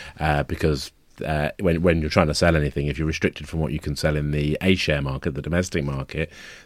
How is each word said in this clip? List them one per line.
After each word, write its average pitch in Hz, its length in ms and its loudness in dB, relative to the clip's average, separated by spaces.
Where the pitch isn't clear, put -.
uh, 73 260 0
because, 76 480 -2
uh, 76 260 0
when, 85 200 2
when 82 220 4
you're 78 80 -2
trying 90 160 4
to 76 80 0
sell 85 200 4
anything, 73 340 0
if 71 100 -4
you're 78 80 0
restricted 78 420 -2
from 82 100 -4
what 76 140 -2
you 78 80 -4
can 73 160 -4
sell 76 200 0
in 73 160 0
the 73 280 0
A 95 140 4
share 73 260 0
market, 67 340 -4
the 71 60 -6
domestic 85 420 0
market, 69 480 -4